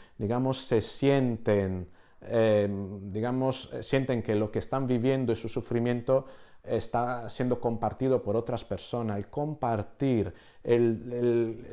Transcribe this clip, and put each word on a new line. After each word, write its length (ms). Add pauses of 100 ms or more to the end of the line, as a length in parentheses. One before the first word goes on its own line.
(180)
digamos, 400
se 240
sienten, 1040 (340)
eh, 480 (320)
digamos, 720
eh, 80
sienten 400
que 140
lo 160
que 80
están 260
viviendo 460
y 40
su 140
sufrimiento 760 (380)
está 640
siendo 300
compartido 640
por 140
otras 280
personas. 540
El 100
compartir, 1080 (300)
el, 480
el, 600